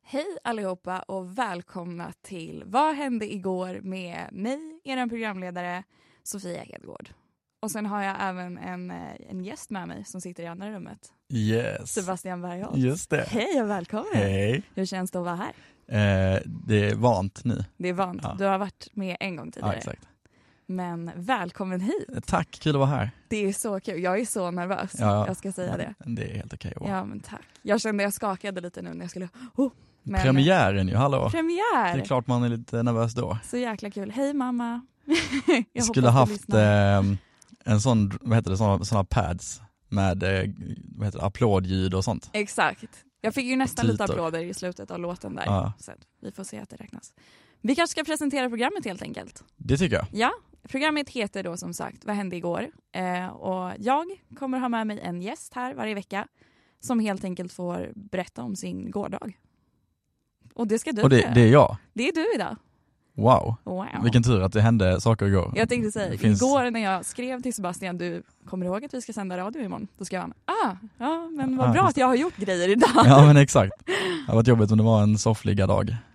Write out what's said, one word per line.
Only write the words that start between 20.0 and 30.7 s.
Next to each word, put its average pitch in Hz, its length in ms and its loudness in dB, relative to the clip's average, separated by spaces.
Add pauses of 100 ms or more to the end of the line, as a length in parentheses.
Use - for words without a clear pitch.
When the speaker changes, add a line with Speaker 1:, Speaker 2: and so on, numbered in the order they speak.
Speaker 1:
Men 175 500 -8
välkommen 185 680 -4
hit. 302 320 -4
Speaker 2:
Eh, 233 60 -6
tack, - 320 -2
kul 151 240 -2
att 139 40 2
vara 135 100 4
här. 123 220 -2 (160)
Speaker 1:
Det 220 100 -4
är 202 160 -2
så 202 260 -6
kul. 180 240 -8
Jag 180 160 0
är 247 60 -2
så 180 260 -4
nervös. 180 480 -6
Speaker 2:
Ja, - 60 0
ja. 202 220 2
Speaker 1:
Jag 185 100 -6
ska 196 140 -8
säga 185 260 -6
Speaker 2:
Men - 380 -8
Speaker 1:
det. 113 60 -8
Speaker 2:
det 107 100 -8
är - 60 -12
helt - 160 -10
okej - 220 -10
att - 60 -12
vara. 202 100 -6
Speaker 1:
Ja, 190 140 -4
men 202 140 -12
tack. - 220 -16 (200)
Jag 208 200 0
kände 208 220 -2
jag 202 100 -2
skakade 190 480 -6
lite 175 200 -12
nu 175 120 -12
när 170 80 -12
jag 175 80 -10
skulle, 180 200 -12 (260)
oh, 262 160 0 (320)
men 95 180 -2
Speaker 2:
Premiären 131 680 4